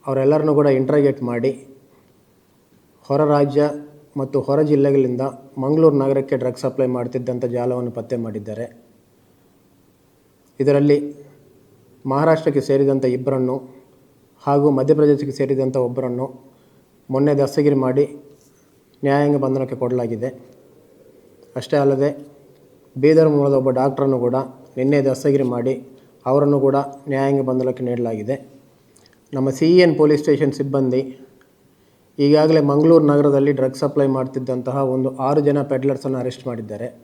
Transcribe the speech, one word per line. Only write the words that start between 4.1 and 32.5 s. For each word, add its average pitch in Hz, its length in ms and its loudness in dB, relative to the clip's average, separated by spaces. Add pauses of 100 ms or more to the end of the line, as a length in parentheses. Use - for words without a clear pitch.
ಮತ್ತು 131 160 -4 (100)
ಹೊರ 143 120 0 (120)
ಜಿಲ್ಲೆಗಳಿಂದ 139 520 2 (400)
ಮಂಗಳೂರು 151 380 4
ನಗರಕ್ಕೆ 135 400 -2
ಡ್ರಗ್ 123 220 -6
ಸಪ್ಲೈ 131 240 -2 (100)
ಮಾಡ್ತಿದ್ದಂಥ 123 480 -6 (100)
ಜಾಲವನ್ನು 123 440 -4
ಪತ್ತೆ 117 260 -6
ಮಾಡಿದ್ದಾರೆ. 107 400 -10 (1900)
ಇದರಲ್ಲಿ 143 380 4 (1120)
ಮಹಾರಾಷ್ಟ್ರಕ್ಕೆ 156 580 0
ಸೇರಿದಂಥ 139 360 2 (120)
ಇಬ್ಬರನ್ನು 131 380 -2 (880)
ಹಾಗೂ 143 220 2 (100)
ಮಧ್ಯಪ್ರದೇಶಕ್ಕೆ 143 640 2
ಸೇರಿದಂಥ 131 380 -2 (100)
ಒಬ್ಬರನ್ನು 123 380 -4 (840)
ಮೊನ್ನೆ 135 320 2
ದಸ್ತಗಿರಿ 147 440 2
ಮಾಡಿ 131 200 2 (1000)
ನ್ಯಾಯಾಂಗ 143 400 2
ಬಂಧನಕ್ಕೆ 131 380 -4
ಕೊಡಲಾಗಿದೆ. 120 480 -4 (1300)
ಅಷ್ಟೇ 147 240 -4
ಅಲ್ಲದೆ 139 260 0 (840)
ಬೀದರ್ 156 380 4
ಮೂಲದ 139 280 2
ಒಬ್ಬ 131 160 0
ಡಾಕ್ಟ್ರನ್ನು 135 460 0
ಕೂಡ 123 140 0 (400)
ನಿನ್ನೆ 139 220 2 (100)
ದಸ್ತಗಿರಿ 135 440 0
ಮಾಡಿ 123 200 -2 (560)
ಅವರನ್ನು 143 360 2
ಕೂಡ 135 120 2 (340)
ನ್ಯಾಯಾಂಗ 139 380 0
ಬಂಧನಕ್ಕೆ 127 380 -2
ನೀಡಲಾಗಿದೆ. 117 480 -4 (960)
ನಮ್ಮ 135 240 -2
ಸಿ 160 180 2
ಇ - 100 8
ಎನ್ 160 140 2
ಪೊಲೀಸ್ 151 240 4
ಸ್ಟೇಷನ್ 143 340 0
ಸಿಬ್ಬಂದಿ 135 440 -2 (1200)
ಈಗಾಗಲೇ 151 360 4 (100)